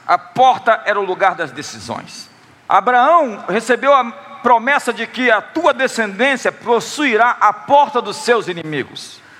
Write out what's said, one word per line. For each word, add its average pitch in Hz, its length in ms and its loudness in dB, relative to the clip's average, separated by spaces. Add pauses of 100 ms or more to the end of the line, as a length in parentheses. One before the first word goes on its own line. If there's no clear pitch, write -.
A 175 120 2
porta 240 680 2
era 208 140 0
o 202 60 -2
lugar 180 300 0
das 165 160 -6
decisões. 113 800 -14 (380)
Abraão 247 800 2
recebeu 233 460 0
a 247 340 0 (160)
promessa 247 480 2
de 202 160 -6
que 247 220 -2
a 214 120 4
tua 320 320 0
descendência 240 800 -2
possuirá 233 880 0
a 208 140 2
porta 277 480 2
dos 196 160 -8
seus 226 300 0
inimigos. 156 720 -8 (200)